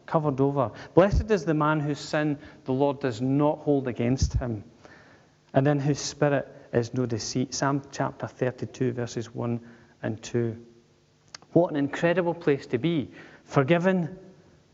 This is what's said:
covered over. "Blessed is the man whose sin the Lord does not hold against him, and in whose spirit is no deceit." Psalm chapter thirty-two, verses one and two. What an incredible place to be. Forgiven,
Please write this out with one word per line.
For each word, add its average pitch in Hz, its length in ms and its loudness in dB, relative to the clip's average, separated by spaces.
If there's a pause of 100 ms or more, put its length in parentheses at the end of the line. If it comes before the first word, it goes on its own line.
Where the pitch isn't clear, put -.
covered 151 360 0
over. 139 300 2 (240)
"Blessed 202 360 6
is 170 160 2
the 160 80 2
man 151 260 2
whose 143 200 -2
sin 151 360 -2 (280)
the 131 80 -2
Lord 139 280 2
does 123 220 -2
not 147 380 2
hold 139 280 0
against 120 460 0
him, 113 300 -2 (920)
and 139 120 4
in 147 140 4
whose 139 200 0
spirit - 460 0 (260)
is 117 200 0
no 127 140 0
deceit." 123 480 -4
Psalm 139 260 0 (120)
chapter 135 340 -6
thirty-two, 123 640 -4
verses 117 420 -8
one 120 260 -4 (420)
and 113 200 -6
two. 117 340 -2 (960)
What 170 180 4
an 151 60 -6
incredible 170 580 0
place 147 320 0
to 120 120 -2
be. 143 320 -2 (340)
Forgiven, 170 760 2 (560)